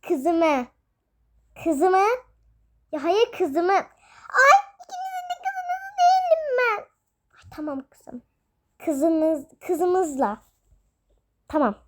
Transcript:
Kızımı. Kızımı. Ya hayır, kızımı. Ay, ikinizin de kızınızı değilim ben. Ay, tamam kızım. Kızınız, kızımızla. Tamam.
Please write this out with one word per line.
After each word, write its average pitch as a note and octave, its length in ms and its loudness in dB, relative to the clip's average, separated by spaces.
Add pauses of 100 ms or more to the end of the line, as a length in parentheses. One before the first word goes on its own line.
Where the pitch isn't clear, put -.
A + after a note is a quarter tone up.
Kızımı. D#4 640 0 (960)
Kızımı. F#4 420 2 (840)
Ya D4+ 100 -8
hayır, G#4 300 0
kızımı. E4+ 400 -2
Ay, - 840 2 (260)
ikinizin F#5 460 -10
de F5+ 140 -6
kızınızı F#5+ 540 -8
değilim F5 600 2
ben. A#4 200 0 (560)
Ay, - 160 -20
tamam C#4+ 400 -10
kızım. - 320 -20 (560)
Kızınız, D#4 680 0 (140)
kızımızla. D#4 840 -2 (1040)
Tamam. C4 260 -2 (140)